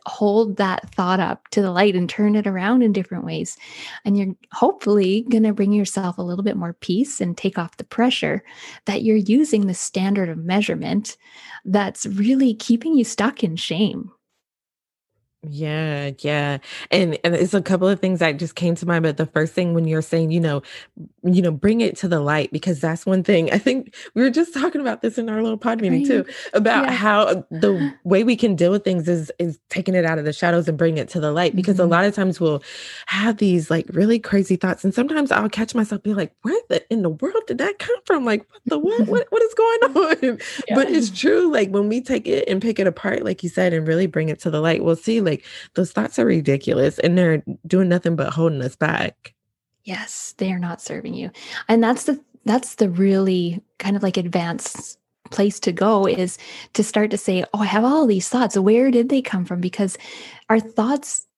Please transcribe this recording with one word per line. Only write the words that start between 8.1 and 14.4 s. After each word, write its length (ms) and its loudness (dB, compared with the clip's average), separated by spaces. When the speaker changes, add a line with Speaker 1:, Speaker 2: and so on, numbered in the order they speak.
Speaker 1:
that 180 -2
you're 140 4
using 500 2
the 80 -2
standard 540 -2
of 100 -8
measurement 800 -2
that's 420 -2
really 480 2
keeping 420 0
you 80 4
stuck 380 -2
in 140 -2
shame. 540 -2